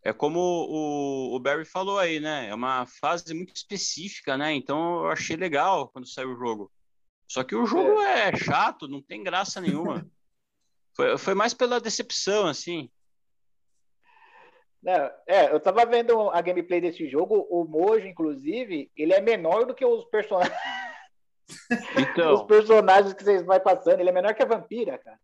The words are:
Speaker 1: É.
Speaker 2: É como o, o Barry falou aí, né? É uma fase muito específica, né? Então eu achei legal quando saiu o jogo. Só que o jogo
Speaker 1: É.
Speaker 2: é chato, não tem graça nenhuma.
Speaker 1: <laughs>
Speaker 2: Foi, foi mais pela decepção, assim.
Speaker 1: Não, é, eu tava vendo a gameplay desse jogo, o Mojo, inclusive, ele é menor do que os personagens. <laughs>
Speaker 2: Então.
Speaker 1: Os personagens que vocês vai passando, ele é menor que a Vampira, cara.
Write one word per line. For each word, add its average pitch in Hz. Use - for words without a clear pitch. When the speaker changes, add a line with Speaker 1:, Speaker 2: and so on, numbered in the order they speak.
Speaker 1:
É. 110
Speaker 2:
É -
como 151
o, 147
o 127
Barry 147
falou 190
aí, 165
né? 147
É 104
uma 127
fase 165
muito 175
específica, -
né? 151
Então 160
eu 165
achei 160
legal 165
quando 127
saiu 131
o 120
jogo. 110
Só -
que 196
o 240
jogo 381
Speaker 1:
É. 311
Speaker 2:
é -
chato, 170
não 139
tem 202
graça 185
nenhuma. 156
Speaker 1:
<laughs> -
Speaker 2:
Foi, 135
foi 185
mais 214
pela 247
decepção, 208
assim. 156
Speaker 1:
Não, 165
é, 175
eu 151
tava 208
vendo 226
a 175
gameplay 175
desse 170
jogo, 185
o 175
Mojo, 190
inclusive, 165
ele 160
é 196
menor 208
do 247
que -
os 233
personagens. 202
<laughs> -
Speaker 2:
Então. 156
Speaker 1:
Os 120
personagens 202
que 196
vocês 196
vai 185
passando, 185
ele 180
é -
menor 185
que 240
a 240
Vampira, 208
cara. 107